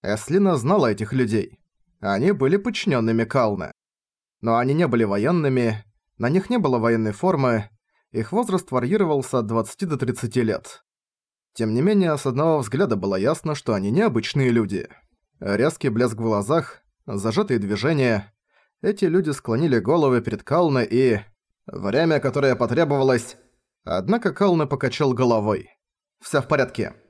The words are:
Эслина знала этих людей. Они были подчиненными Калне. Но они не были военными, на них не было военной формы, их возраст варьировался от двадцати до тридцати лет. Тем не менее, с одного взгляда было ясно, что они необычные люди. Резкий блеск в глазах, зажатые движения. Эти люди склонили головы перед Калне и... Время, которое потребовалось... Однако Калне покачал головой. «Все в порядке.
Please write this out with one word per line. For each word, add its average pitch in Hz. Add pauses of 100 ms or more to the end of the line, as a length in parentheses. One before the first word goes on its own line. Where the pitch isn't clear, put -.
Эслина 160
знала 143
этих 107
людей. 113 (420)
Они 101
были 143
подчиненными 117
Калне. 107 (720)
Но 113
они 131
не 165
были 117
военными, 117 (360)
на 117
них 185
не 247
было 135
военной 110
формы, 127 (400)
их 113
возраст 190
варьировался 139
от 110
двадцати 113
до 156
тридцати 123
лет. - (720)
Тем 110
не 120
менее, 180
с -
одного 151
взгляда 127
было 95
ясно, 143
что 131
они 101
необычные 131
люди. 104 (500)
Резкий 123
блеск 117
в 113
глазах, 113 (240)
зажатые 113
движения. 107 (480)
Эти 202
люди 160
склонили 131
головы 131
перед -
Калне 143
и... 117 (440)
Время, 139
которое 135
потребовалось... 135 (440)
Однако 175
Калне 175
покачал 139
головой. 110 (500)
«Все -
в -
порядке. 123 (140)